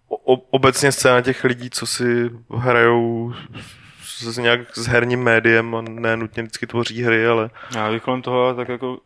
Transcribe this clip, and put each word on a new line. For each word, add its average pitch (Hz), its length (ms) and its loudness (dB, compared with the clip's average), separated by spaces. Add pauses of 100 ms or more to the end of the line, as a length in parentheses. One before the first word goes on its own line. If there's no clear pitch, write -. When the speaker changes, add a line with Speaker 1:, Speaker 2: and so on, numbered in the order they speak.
Speaker 1:
o-, - 240 0
o-, 127 160 -4
obecně 135 420 2
scéna 127 300 4
těch 127 220 -4
lidí, 123 260 4
co - 160 -8
si 120 440 -2 (280)
hrajou 117 760 2 (720)
s-, 117 300 -12
s-, 117 40 -8
nějak 120 220 2 (160)
s 117 120 -8
herním 123 360 2
médiem 113 520 2
a 113 60 -6
ne 113 360 -4
nutně 113 260 -8
vždycky 113 240 -10
tvoří 117 360 -4
hry, 113 240 2
ale 113 220 2 (260)
Speaker 2:
Já 107 160 -2
bych 113 120 -4
kolem 127 180 -4
toho 127 320 0
tak 123 160 -8
jako 127 360 -8